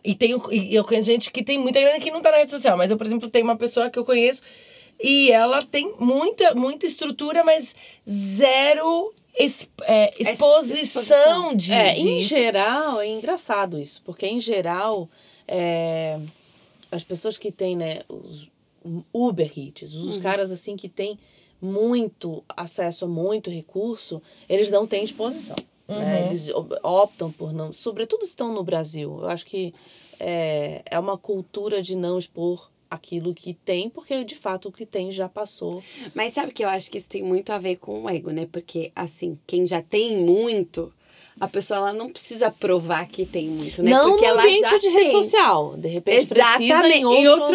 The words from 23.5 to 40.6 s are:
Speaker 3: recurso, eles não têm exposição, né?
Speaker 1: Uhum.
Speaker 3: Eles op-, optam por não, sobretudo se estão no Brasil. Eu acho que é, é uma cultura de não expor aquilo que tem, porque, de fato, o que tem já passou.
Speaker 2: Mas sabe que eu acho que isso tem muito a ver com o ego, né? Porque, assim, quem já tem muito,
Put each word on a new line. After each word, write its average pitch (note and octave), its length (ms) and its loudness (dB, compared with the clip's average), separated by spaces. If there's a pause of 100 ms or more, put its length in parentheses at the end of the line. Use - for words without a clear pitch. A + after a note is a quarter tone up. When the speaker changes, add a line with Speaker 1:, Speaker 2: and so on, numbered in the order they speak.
Speaker 3:
recurso, F#3 680 -8 (260)
eles G3+ 240 0
não G#3 160 2
têm G#3 160 -4
exposição, A#3+ 540 -8 (320)
né? G3 320 -2
Speaker 1:
Uhum. F3+ 60 -2
Speaker 3:
Eles D#3+ 240 -6
op-, - 320 -6
optam F3+ 500 0
por D#3 220 -10
não, D#3 180 -10
sobretudo A3+ 540 -6
se - 60 -12
estão A#3 200 -6
no G3+ 100 -6
Brasil. D#3 600 -6
Eu F3 60 -6
acho F3 180 -8
que F#3 280 -8 (460)
é, D#3 640 -4
é - 140 -6
uma F#3+ 180 -4
cultura G3+ 680 -6
de F#3 140 -10
não F3+ 220 -4
expor F3 520 -8 (200)
aquilo E3+ 440 -8
que F3 200 -14
tem, F#3 340 -6
porque, C4+ 340 -8
de G#3+ 140 -14
fato, F#3+ 320 -8
o F#3 40 -14
que A3+ 120 -18
tem F#3+ 260 -8
já F#3+ 200 -6
passou. F#3 520 -10 (320)
Speaker 2:
Mas - 200 -6
sabe C#4+ 180 -4
que A#3 100 -6
eu G3+ 60 0
acho F#3+ 220 -6
que G3+ 80 -12
isso - 100 -14
tem G3 140 -10
muito F#3+ 280 -2
a G#3 80 -4
ver F3+ 180 -4
com G#3 260 -12
o A3 80 -6
ego, D#3+ 200 -6
né? E3 220 -6
Porque, E3+ 420 -10
assim, E3+ 520 -10
quem F3+ 200 0
já E3+ 160 -4
tem A3 340 -2
muito, F#3 760 0 (480)